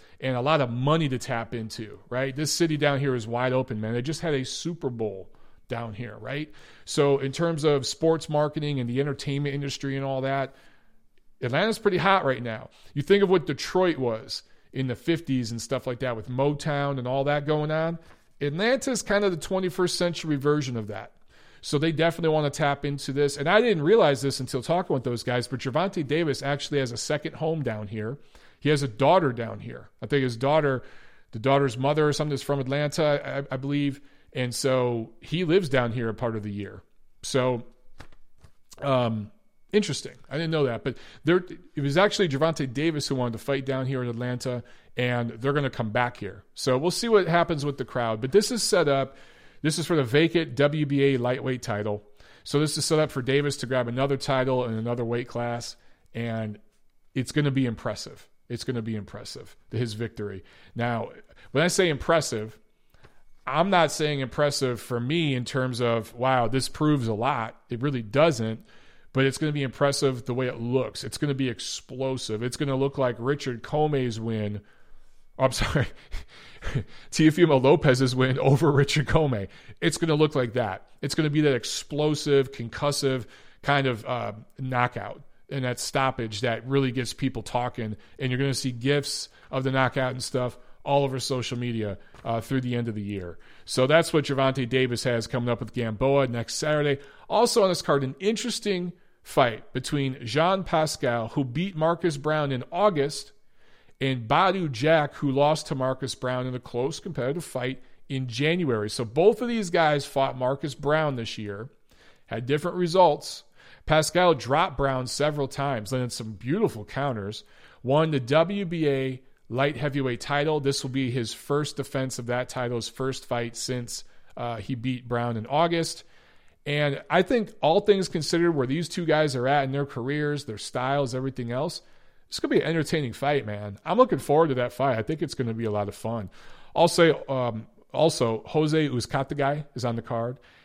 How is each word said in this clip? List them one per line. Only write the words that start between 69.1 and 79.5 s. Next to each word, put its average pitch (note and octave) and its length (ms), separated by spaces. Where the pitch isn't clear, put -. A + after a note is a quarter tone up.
but C3+ 120
it's C3+ 140
gonna D3+ 140
be D3 100
impressive C3+ 640
the B2 100
way B2+ 120
it A#2+ 140
looks. A#2+ 440
It's - 140
gonna C#3+ 160
be C3 140
explosive. B2 920
It's B2 140
gonna C#3 200
look C3+ 220
like B2 200
Richard B2 440
Commey's C#3+ 560
win. G#2+ 420
Oh, C3 60
I'm B2+ 80
sorry. - 340
<laughs> - 220
Teofimo D#3 520
Lopez's C3+ 520
win B2+ 240
over C#3+ 320
Richard C#3+ 360
Comey. C3 420